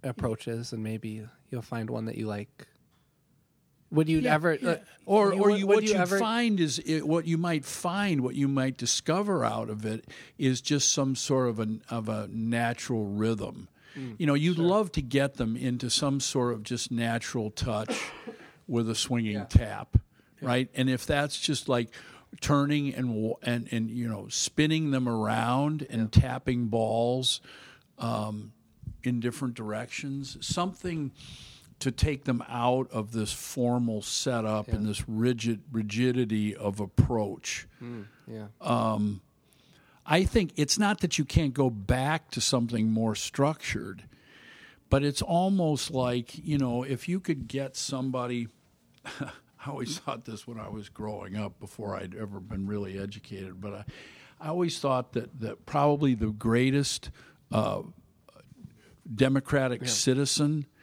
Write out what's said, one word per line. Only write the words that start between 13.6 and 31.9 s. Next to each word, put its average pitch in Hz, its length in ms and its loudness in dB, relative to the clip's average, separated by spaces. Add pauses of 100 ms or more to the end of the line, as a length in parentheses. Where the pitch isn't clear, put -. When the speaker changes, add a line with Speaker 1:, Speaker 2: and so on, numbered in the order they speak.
Speaker 1:
Mm, 131 240 -10
Speaker 2:
You 170 80 2
know, 147 80 4
you'd 160 220 2
Speaker 1:
sure. 165 80 2
Speaker 2:
love 190 280 4
to 156 100 0
get 135 320 2
them 113 200 0
into 123 360 -2
some 139 300 2
sort 123 340 0
of 107 80 -8
just 117 280 -6
natural 117 600 -2
touch 110 440 -2 (380)
<coughs> - 340 -20
with 117 220 0
a 113 60 -2
swinging 113 400 0
Speaker 1:
Yeah. 104 100 -4
Speaker 2:
tap, 104 540 2 (420)
Speaker 1:
Yeah. - 80 -2
Speaker 2:
right? 123 260 2
And 131 140 2
if 127 160 -2
that's 147 340 0
just, - 300 -2
like, 120 260 0 (480)
turning 143 520 2
and 123 200 -2
wa-, 110 280 -2
and, 120 300 -2
and, 113 180 0
you 120 160 -4
know, 104 220 -6
spinning 156 640 0
them 127 180 0
around 120 800 0
and 113 140 -2 (120)
Speaker 1:
Yeah. - 80 12
Speaker 2:
tapping 123 460 0
balls, 117 720 2 (560)
um, 107 560 -4 (500)
in 123 160 0
different 120 360 -4
directions, 120 840 -8 (100)
something 175 640 -4 (720)
to 135 100 2